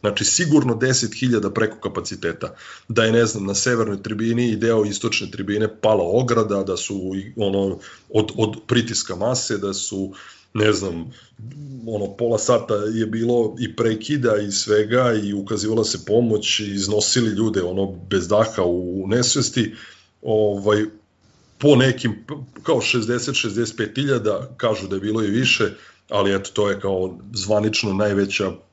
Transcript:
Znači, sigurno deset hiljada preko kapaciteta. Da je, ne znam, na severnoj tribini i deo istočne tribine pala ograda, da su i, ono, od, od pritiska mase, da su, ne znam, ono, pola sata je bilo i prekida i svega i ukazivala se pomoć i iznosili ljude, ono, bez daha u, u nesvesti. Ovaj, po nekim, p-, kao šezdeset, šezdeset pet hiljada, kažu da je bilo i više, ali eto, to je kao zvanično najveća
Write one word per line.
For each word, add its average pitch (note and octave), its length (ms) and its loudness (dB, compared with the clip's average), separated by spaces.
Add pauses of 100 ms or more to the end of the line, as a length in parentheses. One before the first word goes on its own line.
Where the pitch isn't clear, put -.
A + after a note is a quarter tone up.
Znači, G#2 240 0
sigurno C#3+ 500 4
deset B2 380 0
hiljada A2+ 360 0
preko A2 300 -2
kapaciteta. F2 760 -6 (320)
Da A2+ 160 4
je, A2 80 4
ne A#2 140 6
znam, A2 200 -4
na G2 80 -2
severnoj A2 500 0
tribini A2+ 460 0
i A2 60 0
deo A2 300 2
istočne G#2 460 -4
tribine G2+ 360 -2 (140)
pala G#2+ 220 4
ograda, G#2 600 2
da F#2 140 -4
su - 160 -6 (220)
i, G2 200 -8
ono, G2 440 0 (300)
od, G#2+ 280 0
od G#2+ 200 0 (100)
pritiska A2+ 480 0
mase, A2+ 420 -2
da G2 160 -4
su, G2 400 -6 (400)
ne G#2+ 200 4
znam, F2+ 400 -6 (760)
ono, G#2 200 -4 (100)
pola A#2 200 2
sata A2+ 360 2
je G#2+ 320 0
bilo A2+ 540 0
i G#2+ 160 -6
prekida A#2 640 0
i G#2 140 -2
svega G#2+ 640 2 (100)
i G2+ 100 -4
ukazivala G#2+ 500 0
se F2+ 220 -4
pomoć G#2+ 540 2
i G#2 120 -6
iznosili G#2 580 0
ljude, G2 340 0
ono, F#2 220 -2 (240)
bez F2+ 180 0
daha G#2 360 2
u, F2+ 400 -2
u F#2+ 40 -6
nesvesti. A#2+ 680 0 (460)
Ovaj, G#2 640 2 (720)
po D3 180 8
nekim, B2 520 2
p-, C#3+ 360 -14
kao C#3+ 180 2
šezdeset, A#2+ 540 -2
šezdeset A2 420 -2
pet G#2+ 180 -4
hiljada, A#2+ 600 0
kažu G2+ 300 0
da F#2+ 80 -4
je F#2 60 -4
bilo G#2+ 220 0
i G2+ 80 0
više, A#2 400 2 (380)
ali G2 260 2
eto, G2 180 -4
to G#2 160 2
je G2+ 100 -2
kao F#2 380 -2 (160)
zvanično G#2+ 600 0
najveća G2 580 0 (220)